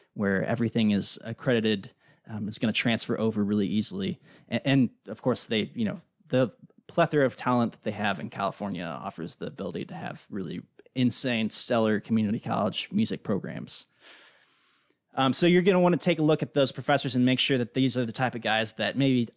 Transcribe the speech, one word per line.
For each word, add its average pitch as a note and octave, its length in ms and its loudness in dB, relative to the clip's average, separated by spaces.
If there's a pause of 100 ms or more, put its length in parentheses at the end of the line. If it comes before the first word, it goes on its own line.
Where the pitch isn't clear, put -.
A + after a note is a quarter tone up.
(140)
where G2 300 0
everything A2+ 480 2
is F#2+ 320 0
accredited, A2 680 0 (400)
um, G#2+ 160 -6
it's A2 140 -4
gonna A2+ 120 2
transfer A#2 460 0
over G#2+ 240 0
really G#2 240 2
easily. G2 540 -2 (280)
And, A#2 160 -4
and C3+ 260 4 (180)
of G#2 140 -12
course, - 260 0
they, G#2+ 260 -2
you A#2 100 -4
know, G#2 160 -4 (280)
the B2+ 240 2 (340)
plethora D3+ 400 2
of A#2 80 -2
talent A#2+ 380 0
that - 100 -20
they A2+ 80 -4
have G2+ 300 -4
in A#2 100 -10
California G2 540 -6
offers E2 500 -10
the - 120 -10
ability - 400 -8
to - 80 -14
have - 360 -12
really F2+ 320 -8 (320)
insane, A#2+ 560 0
stellar A2 480 2
community A2 400 0
college A2 540 -2
music - 320 0
programs. - 640 -4 (1300)
Um, C3+ 180 2
so - 140 2
you're F3 160 6
gonna F3+ 180 4
wanna F3+ 160 6
take E3+ 240 0
a - 20 0
look D3+ 220 4
at - 100 -6
those C3+ 160 4
professors C3+ 460 0
and B2+ 100 4
make B2+ 140 4
sure C3+ 180 2
that A#2+ 160 -4
these C3 220 2
are B2 100 0
the A2+ 60 -6
type B2 240 -2
of A2+ 40 -10
guys A2 340 0
that G2+ 220 -4
maybe B2+ 400 2